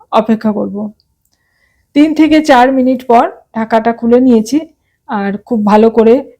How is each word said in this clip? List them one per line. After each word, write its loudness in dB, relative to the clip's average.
অপেক্ষা -2
করব। -8
তিন 2
থেকে 2
চার 4
মিনিট -2
পর 2
ঢাকাটা -2
খুলে 0
নিয়েছি, 0
আর -6
খুব -6
ভালো 4
করে 2